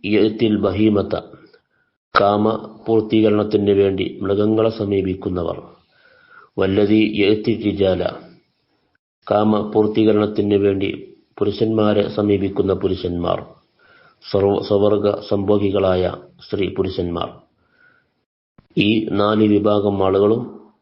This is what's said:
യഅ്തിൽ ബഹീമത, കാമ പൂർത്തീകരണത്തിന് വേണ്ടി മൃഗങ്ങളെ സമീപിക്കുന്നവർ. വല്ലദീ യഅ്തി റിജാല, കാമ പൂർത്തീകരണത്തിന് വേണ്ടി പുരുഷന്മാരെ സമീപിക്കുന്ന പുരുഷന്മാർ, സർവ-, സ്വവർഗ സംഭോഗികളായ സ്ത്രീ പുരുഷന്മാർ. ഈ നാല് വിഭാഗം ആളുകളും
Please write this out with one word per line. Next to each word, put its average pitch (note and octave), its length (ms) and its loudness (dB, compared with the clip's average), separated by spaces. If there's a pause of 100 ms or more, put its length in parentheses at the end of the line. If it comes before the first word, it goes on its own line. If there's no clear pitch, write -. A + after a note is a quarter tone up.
യഅ്തിൽ G#2 520 2
ബഹീമത, G2+ 580 0 (1040)
കാമ G#2 540 0 (120)
പൂർത്തീകരണത്തിന് G#2+ 840 2
വേണ്ടി G2 500 0
മൃഗങ്ങളെ G#2+ 480 0
സമീപിക്കുന്നവർ. F#2 920 -4 (960)
വല്ലദീ G2+ 440 2 (140)
യഅ്തി G#2 500 0
റിജാല, F#2 440 0 (1200)
കാമ G#2+ 400 0
പൂർത്തീകരണത്തിന് G#2+ 840 2
വേണ്ടി G2 580 -2 (260)
പുരുഷന്മാരെ G#2+ 720 0
സമീപിക്കുന്ന G2 640 0
പുരുഷന്മാർ, F2+ 720 -4 (840)
സർവ-, G2+ 320 0
സ്വവർഗ G#2 560 0 (100)
സംഭോഗികളായ G2 840 0 (340)
സ്ത്രീ F#2+ 220 -4
പുരുഷന്മാർ. F2+ 600 -4 (1500)
ഈ G#2+ 340 2
നാല് G#2+ 360 2
വിഭാഗം G#2 560 2
ആളുകളും G#2 580 0 (200)